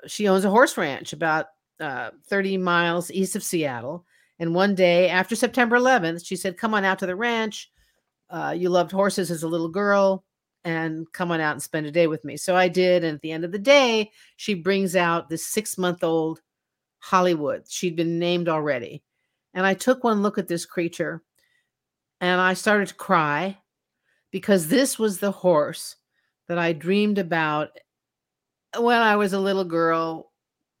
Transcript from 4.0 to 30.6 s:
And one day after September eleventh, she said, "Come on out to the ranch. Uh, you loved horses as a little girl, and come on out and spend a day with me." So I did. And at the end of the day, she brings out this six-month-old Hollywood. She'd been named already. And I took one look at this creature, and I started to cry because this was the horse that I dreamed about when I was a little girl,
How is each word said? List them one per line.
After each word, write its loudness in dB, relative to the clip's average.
And -2
one 2
day 6
after 0
September 2
eleventh, 2
she -8
said, -6
"Come -2
on 2
out 2
to -4
the -4
ranch. -4
Uh, -6
you 0
loved 2
horses 0
as -6
a -4
little -2
girl, 2
and -4
come -4
on 0
out 0
and -10
spend -6
a -10
day 4
with -2
me." -10
So -2
I 6
did. 4
And -2
at -12
the -8
end -6
of -8
the -4
day, 4
she -4
brings 0
out 2
this -6
six-month-old -2
Hollywood. 0
She'd -6
been -2
named 0
already. -4
And 0
I 4
took 0
one 2
look -2
at -4
this -4
creature, -6
and 0
I 2
started 0
to -16
cry 0
because 0
this 2
was -2
the -2
horse 0
that -4
I 0
dreamed 0
about -2
when 4
I 4
was 0
a 0
little 0
girl, -2